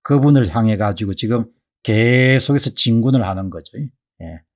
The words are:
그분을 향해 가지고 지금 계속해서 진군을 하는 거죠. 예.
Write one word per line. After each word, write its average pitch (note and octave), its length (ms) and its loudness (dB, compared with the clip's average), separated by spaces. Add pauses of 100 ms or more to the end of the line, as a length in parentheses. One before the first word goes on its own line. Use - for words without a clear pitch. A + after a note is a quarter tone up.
그분을 C#3 520 2
향해 A2 220 0
가지고 G2 380 -4
지금 A2+ 360 -4 (340)
계속해서 B2+ 880 2
진군을 A#2 540 0
하는 F#2+ 240 -6
거죠. E2 280 -16
예. E2+ 640 -14 (140)